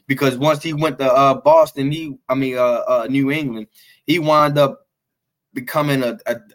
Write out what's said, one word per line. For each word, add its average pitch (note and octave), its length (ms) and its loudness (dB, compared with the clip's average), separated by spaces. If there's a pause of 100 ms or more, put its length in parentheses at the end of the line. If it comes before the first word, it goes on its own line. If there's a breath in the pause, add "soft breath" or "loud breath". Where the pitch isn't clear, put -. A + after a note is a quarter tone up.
because C3+ 320 -2
once D3 240 0
he D#3+ 100 -6
went D3+ 240 -4
to, C3 160 0
uh, C#3 220 4
Boston, D3 560 2
he, D3+ 260 -8 (100)
I C3 60 -4
mean, C3 240 -2
uh, B2 300 2
uh, A#2+ 200 0
New C3+ 220 0
England, C3+ 380 -6 (400 soft breath)
he D#3 100 2
wound D3+ 400 2
up C#3 300 0 (640)
becoming C3+ 520 -2
a, A#2 120 -4 (120)
a, A#2 100 -2 (180)